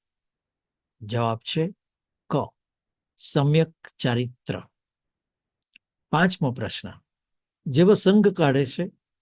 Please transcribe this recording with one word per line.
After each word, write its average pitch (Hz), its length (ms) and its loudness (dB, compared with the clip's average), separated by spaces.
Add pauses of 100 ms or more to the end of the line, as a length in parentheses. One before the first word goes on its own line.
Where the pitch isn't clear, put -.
(1000)
જવાબ 117 380 -4
છે 165 340 -4 (560)
ક, - 40 -2 (840)
સમ્યક 156 800 -2
ચારિત્ર. 123 640 -4 (1500)
પાંચમો 160 420 0
પ્રશ્ન, 107 380 -10 (760)
જેવો 170 280 4
સંઘ 196 340 4
કાઢે 143 380 2
છે 175 260 -8 (300)